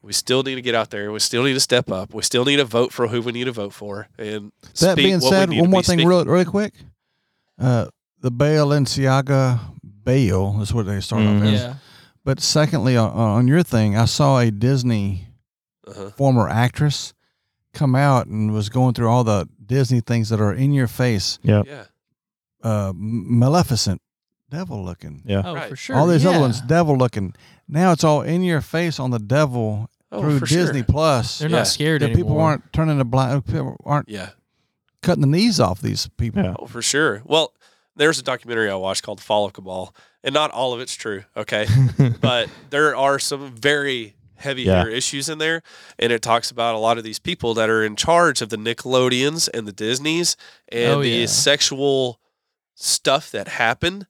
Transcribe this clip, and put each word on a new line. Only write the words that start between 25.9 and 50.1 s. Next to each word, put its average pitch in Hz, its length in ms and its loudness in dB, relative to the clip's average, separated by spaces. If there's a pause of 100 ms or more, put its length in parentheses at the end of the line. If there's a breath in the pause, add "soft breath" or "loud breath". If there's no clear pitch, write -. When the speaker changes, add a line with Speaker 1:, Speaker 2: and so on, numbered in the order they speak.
Speaker 2:
All 147 100 4
these 170 200 4
other 180 100 4
Speaker 4:
Yeah. 160 60 4
Speaker 2:
ones, 117 180 0
devil 151 380 2
looking. 107 360 -2 (340 soft breath)
Now 175 240 2
it's 156 120 0
all 151 180 4
in 175 200 -2
your 170 180 0
face 165 400 -4
on 127 100 -2
the 120 80 -2
devil 113 720 0 (220)
Speaker 1:
Oh, 104 120 -8
Speaker 2:
through 147 180 2
Speaker 1:
for - 60 -4
sure. 170 200 2
Speaker 2:
Disney 139 160 -2
Plus. 156 560 0
Speaker 4:
They're 151 120 -4
not 127 80 4
Speaker 1:
Yeah. 113 60 2
Speaker 4:
scared 151 380 0
Speaker 2:
That 143 60 0
people 113 240 0
Speaker 4:
anymore. 151 180 2
Speaker 2:
aren't - 220 -6
turning 156 280 0
a 131 40 2
blind, 131 420 0
people - 380 -4
aren't 143 240 -2
Speaker 1:
Yeah. 95 220 -12 (720)
Speaker 2:
cutting 170 180 0
the 143 60 4
knees 175 340 2
off 95 200 2
these 104 280 -4 (100)
people. 117 240 -2
Speaker 3:
Yeah. 90 160 -2
Speaker 1:
Oh, - 80 -14
for 113 160 -12
sure. 131 420 0
Well, 156 280 0 (440 soft breath)
there's 151 220 2
a 135 40 -10
documentary 117 480 -4
I 98 40 -4
watched 95 280 -4
called 104 160 -12
The - 40 -20
Fall 104 240 0
of 92 60 -10
Cabal, 92 420 -12 (300 soft breath)
and 135 100 -4
not 151 160 0
all 127 220 -4
of 120 80 -8
it's 127 140 -10
true, 101 300 -10 (120)
okay? 107 300 -4
Speaker 3:
<laughs> 123 540 2
Speaker 1:
But 123 280 0 (220)
there 143 260 0
are 139 220 0
some 135 360 -8
very 131 600 -2 (220)
heavy 131 260 -8
Speaker 3:
Yeah. 95 160 4
Speaker 1:
hitter 87 120 0
issues 135 380 -6
in 156 100 -8
there, 160 240 -2 (360 loud breath)
and 117 140 0
it 113 100 -2
talks 113 280 0
about 117 240 -2
a 110 40 -4
lot 113 180 2
of 117 80 -10
these 107 140 -12
people 127 360 -4
that 110 140 2
are 110 160 2
in 107 120 -6
charge 165 440 2
of 113 100 -6
the 110 60 -6
Nickelodeons 127 960 0
and 113 140 -6
the 101 60 -12
Disneys 139 640 -4 (340 loud breath)